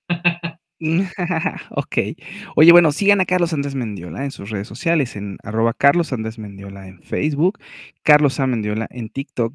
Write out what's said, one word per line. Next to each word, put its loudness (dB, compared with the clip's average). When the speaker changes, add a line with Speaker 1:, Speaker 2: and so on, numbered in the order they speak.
Speaker 1:
<laughs> -4
Speaker 2:
<laughs> -2
Ok. -4
Oye, 8
bueno, 6
sigan 0
a 0
Carlos 0
Andrés -2
Mendiola -6
en -4
sus -10
redes -4
sociales, -2
en -6
arroba 2
Carlos 2
Andrés -4
Mendiola -8
en -14
Facebook, 0
Carlos 4
A 0
Mendiola -2
en -8
TikTok -4